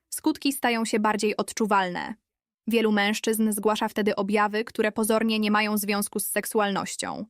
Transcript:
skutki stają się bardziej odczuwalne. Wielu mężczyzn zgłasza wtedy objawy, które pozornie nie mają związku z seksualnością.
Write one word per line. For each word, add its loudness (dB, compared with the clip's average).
skutki -2
stają 0
się 0
bardziej 0
odczuwalne. -2
Wielu 2
mężczyzn 2
zgłasza 0
wtedy 0
objawy, 0
które -2
pozornie 0
nie 2
mają 2
związku -2
z -4
seksualnością. -2